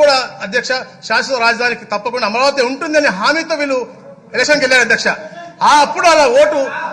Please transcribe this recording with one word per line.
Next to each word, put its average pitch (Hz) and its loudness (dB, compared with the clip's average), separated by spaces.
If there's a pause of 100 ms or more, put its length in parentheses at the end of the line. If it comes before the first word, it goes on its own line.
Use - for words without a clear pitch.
కూడా 285 2 (300)
అధ్యక్ష, 240 -2 (360)
శాశ్వత 240 -2
రాజధానికి 233 -2
తప్పకుండా 240 -4
అమరావతి 262 0
ఉంటుందని 294 0
హామీతో 311 -2
వీళ్ళు 269 -2 (540)
ఎలక్షన్కి 269 2
వెళ్ళారు 254 4
అధ్యక్ష. - 0 (600)
ఆ 254 6 (100)
అప్పుడు 349 0
అలా 311 6 (160)
ఓటు, 302 4 (320)